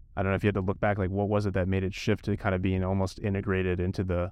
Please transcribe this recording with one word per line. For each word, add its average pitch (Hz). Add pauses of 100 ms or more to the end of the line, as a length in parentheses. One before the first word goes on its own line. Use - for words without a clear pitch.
(160)
I 98
don't 95
know 98
if 92
you 104
had 98
to 101
look 92
back, 104
like, 95
what 98
was 101
it 95
that 92
made 95
it 92
shift -
to 101
kinda 95
being 92
almost 95
integrated 95
into 92
the, 87